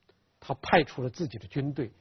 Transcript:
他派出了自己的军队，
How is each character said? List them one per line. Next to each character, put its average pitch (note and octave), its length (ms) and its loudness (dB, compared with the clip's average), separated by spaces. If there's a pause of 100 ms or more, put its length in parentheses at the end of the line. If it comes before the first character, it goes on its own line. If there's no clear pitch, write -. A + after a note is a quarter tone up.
(400)
他 - 140 -6
派 - 280 6
出 C3 200 -4
了 B2 60 -2
自 C#3+ 200 -6
己 A2+ 100 -12
的 G2 80 -16
军 C#3 260 -2
队， C3 180 -4 (100)